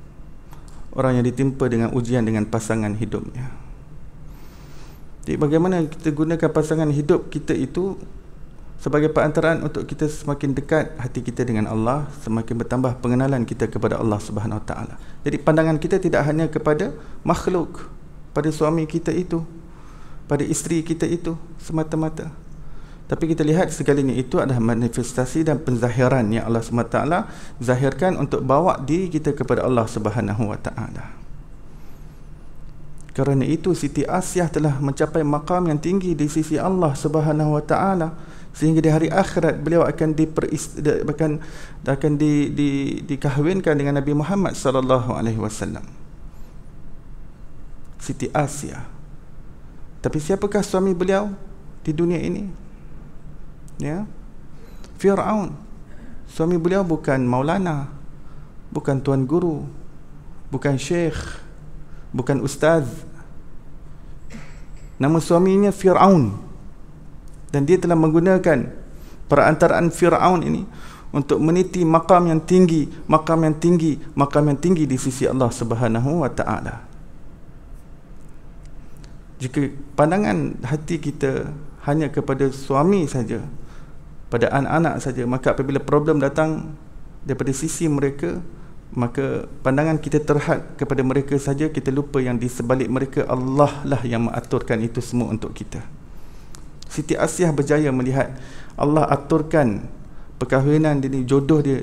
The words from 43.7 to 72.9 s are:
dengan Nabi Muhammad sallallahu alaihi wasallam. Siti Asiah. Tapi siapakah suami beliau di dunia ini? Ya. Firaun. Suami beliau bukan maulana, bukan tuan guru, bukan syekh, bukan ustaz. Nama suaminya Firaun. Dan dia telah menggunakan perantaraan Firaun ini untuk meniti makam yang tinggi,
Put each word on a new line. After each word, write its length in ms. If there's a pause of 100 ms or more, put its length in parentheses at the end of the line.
dengan 240
Nabi 160
Muhammad 400
sallallahu 560
alaihi 280
wasallam. 440 (2000)
Siti 360
Asiah. 520 (1160)
Tapi 200
siapakah 400
suami 320
beliau 400 (520)
di 120
dunia 240
ini? 240 (1400)
Ya. 240 (960)
Firaun. 560 (720)
Suami 240
beliau 320
bukan 400
maulana, 640 (800)
bukan 320
tuan 240
guru, 400 (880)
bukan 240
syekh, 400 (960)
bukan 260
ustaz. 460 (2250)
Nama 160
suaminya 560
Firaun. 640 (1120)
Dan 160
dia 100
telah 220
menggunakan 720 (560)
perantaraan 640
Firaun 540
ini 160 (500)
untuk 320
meniti 400
makam 480
yang 80
tinggi, 480 (160)